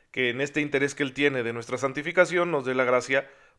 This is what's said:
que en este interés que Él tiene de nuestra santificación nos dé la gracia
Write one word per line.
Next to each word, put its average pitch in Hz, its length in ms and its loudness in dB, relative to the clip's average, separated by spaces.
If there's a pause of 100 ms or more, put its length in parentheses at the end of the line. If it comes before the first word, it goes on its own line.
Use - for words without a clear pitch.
(100)
que 127 200 0
en 120 100 -4
este 143 200 -2
interés 139 340 0
que - 80 -2
Él 135 100 -4
tiene 139 300 0
de 113 100 -4
nuestra 120 260 -6
santificación 165 720 2
nos 143 140 0
dé 127 100 -2
la 131 100 2
gracia 127 460 2 (280)